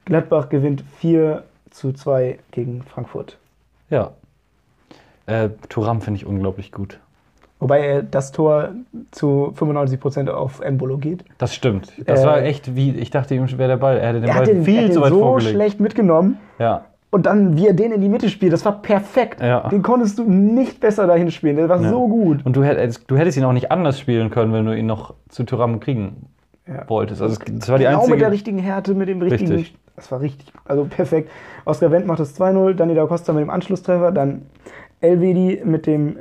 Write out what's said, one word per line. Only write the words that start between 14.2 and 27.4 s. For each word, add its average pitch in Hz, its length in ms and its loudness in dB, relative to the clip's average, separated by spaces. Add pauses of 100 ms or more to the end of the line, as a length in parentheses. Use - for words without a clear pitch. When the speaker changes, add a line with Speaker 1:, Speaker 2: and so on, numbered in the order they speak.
Speaker 2:
den 113 80 -2
Speaker 1:
er - 60 2
Speaker 2:
Ball 127 80 4
Speaker 1:
hat 214 60 4
den, 185 160 4
Speaker 2:
viel 202 140 4
Speaker 1:
er 240 80 2
hat - 20 4
Speaker 2:
zu 170 100 4
Speaker 1:
den 147 40 4
Speaker 2:
weit 139 100 6
Speaker 1:
so 185 80 6
Speaker 2:
vorgelegt. 226 340 2
Speaker 1:
schlecht 208 260 0
mitgenommen. 202 580 2 (200)
Speaker 2:
Ja. 110 280 -2 (240)
Speaker 1:
Und 185 160 2
dann, 185 320 4
wie 202 100 4
er 196 60 4
den 220 180 2
in 208 80 0
die 196 80 2
Mitte 220 220 0
spielt, 170 240 2
das 165 100 0
war 208 160 -2
perfekt. 220 640 -2
Speaker 2:
Ja. 123 260 0
Speaker 1:
Den 196 140 0
konntest 233 360 0
du 233 60 -2
nicht 214 560 2
besser 214 260 2
dahin 170 240 4
spielen. 147 260 -2
Der 160 120 2
war 175 120 2
Speaker 2:
Ja. 165 100 2
Speaker 1:
so 240 180 0
gut. 185 360 2
Speaker 2:
Und 127 120 0
du 135 80 4
hätt-, 120 420 0
du 135 120 0
hättest 160 180 2
ihn 135 80 2
auch 127 80 2
nicht 123 180 0
anders 156 300 0
spielen 113 300 0
können, 110 240 0
wenn 110 100 0
du 110 120 -2
ihn 110 100 -4
noch 110 260 -6 (160)
zu - 160 -6
Thuram 117 340 -2
kriegen 101 520 -6 (360)
Speaker 1:
Ja. - 220 -14
Speaker 2:
wolltest. 107 340 -4
Also 110 120 -2
es, 110 240 -8